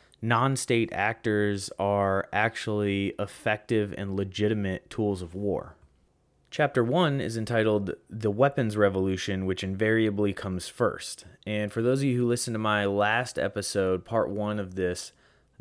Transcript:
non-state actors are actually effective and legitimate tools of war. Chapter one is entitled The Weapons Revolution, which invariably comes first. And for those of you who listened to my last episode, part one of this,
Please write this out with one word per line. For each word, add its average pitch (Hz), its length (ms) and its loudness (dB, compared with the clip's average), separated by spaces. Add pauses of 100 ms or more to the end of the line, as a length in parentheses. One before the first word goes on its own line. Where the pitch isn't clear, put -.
(200)
non-state 117 720 2
actors 104 840 0
are 98 520 2
actually 104 880 0
effective 107 800 -2
and 98 200 -6
legitimate 98 760 -2
tools 101 320 -2
of 85 120 -12
war. 95 420 -4 (760)
Chapter 139 340 2
one 139 380 2
is 113 160 -4
entitled 107 560 2 (160)
The 107 200 -2
Weapons 113 460 2
Revolution, 95 680 2
which 92 180 -2
invariably 104 720 2
comes 92 340 -6
first. - 560 -4 (220)
And 104 260 -2
for 117 80 -2
those 127 200 2
of 139 40 0
you 127 140 2
who 120 100 2
listened 120 260 0
to 107 40 -2
my 107 260 2
last 104 540 2
episode, 95 680 0
part 113 240 0
one 104 300 -4
of 92 160 -8
this, 90 380 -4 (480)